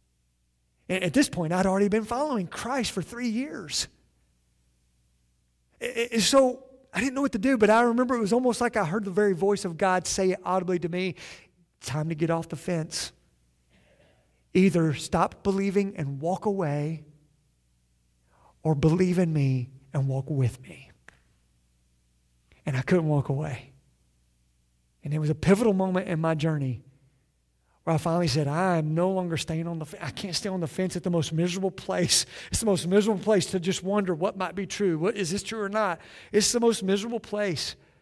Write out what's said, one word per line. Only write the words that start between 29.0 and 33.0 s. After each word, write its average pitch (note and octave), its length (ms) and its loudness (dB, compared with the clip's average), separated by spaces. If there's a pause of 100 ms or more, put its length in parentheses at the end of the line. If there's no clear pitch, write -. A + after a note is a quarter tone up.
longer F3+ 260 -2
staying E3 300 -4
on E3+ 140 -6
the D#3 60 -8
fence. - 180 -14
I D3 80 -6
can't F3+ 240 -8
stay - 140 -4
on F#3 100 -4
the E3 80 -2
fence F#3 280 -4
at E3+ 80 -6
the F#3 60 -2
most E3+ 240 0
miserable F3+ 380 0
place. - 560 0 (240)
It's F3 80 0
the A3+ 80 -2
most F#3+ 180 2
miserable G3 380 2